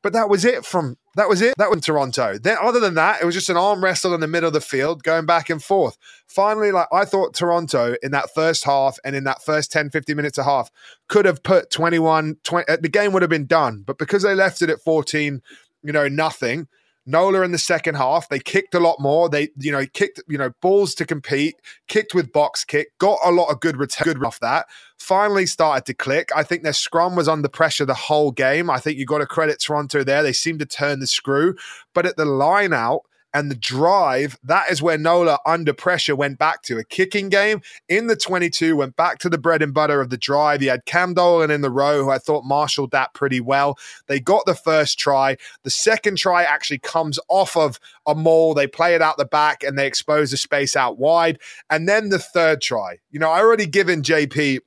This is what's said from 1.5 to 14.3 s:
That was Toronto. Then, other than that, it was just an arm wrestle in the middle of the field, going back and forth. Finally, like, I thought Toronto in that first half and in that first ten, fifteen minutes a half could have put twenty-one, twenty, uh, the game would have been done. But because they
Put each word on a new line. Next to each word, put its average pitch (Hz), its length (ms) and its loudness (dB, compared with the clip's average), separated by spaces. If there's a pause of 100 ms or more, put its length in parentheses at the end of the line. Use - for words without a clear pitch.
That 202 100 4
was 175 120 0
Toronto. 131 580 -2
Then, 185 200 0
other 233 200 2
than 190 160 0
that, 180 260 2
it 170 40 0
was 170 100 -2
just 190 140 -4
an 175 60 0
arm 185 280 2
wrestle 185 320 0
in 165 40 -4
the 156 80 -2
middle 165 200 -2
of 151 60 0
the 151 60 0
field, 143 440 -4
going 160 240 0
back 170 220 0
and 160 140 -4
forth. 180 320 0 (320)
Finally, 208 440 0
like, 175 200 2
I 190 140 2
thought 196 300 -2
Toronto 156 680 0
in 135 100 -6
that 143 220 -2
first 160 300 0
half 135 420 0
and 139 100 -6
in 135 100 -6
that 135 180 -4
first 151 280 -2
ten, 147 200 -2
fifteen 151 240 -4
minutes 147 240 -4
a 135 40 -2
half 135 280 0 (360)
could 202 180 2
have 165 180 0
put 180 260 2
twenty-one, 160 760 0
twenty, 170 240 -2
uh, 160 140 2
the 156 80 -4
game 208 240 2
would 185 80 2
have 175 80 2
been 151 160 -2
done. 123 400 0
But - 140 -10
because 185 240 0
they 202 100 2